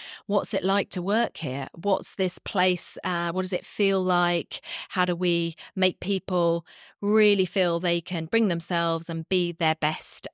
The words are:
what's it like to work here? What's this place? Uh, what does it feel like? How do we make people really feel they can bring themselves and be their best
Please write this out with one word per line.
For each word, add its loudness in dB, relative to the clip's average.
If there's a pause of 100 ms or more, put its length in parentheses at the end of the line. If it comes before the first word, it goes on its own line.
(260)
what's 0
it -2
like 0
to -4
work 0
here? -6
What's 0
this 0
place? 2
Uh, -2
what -2
does -4
it -4
feel 0
like? 0 (260)
How 0
do 0
we 0 (200)
make 0
people 0 (380)
really 4
feel 0
they 0
can -6
bring 2
themselves 0
and -6
be 0
their 0
best 0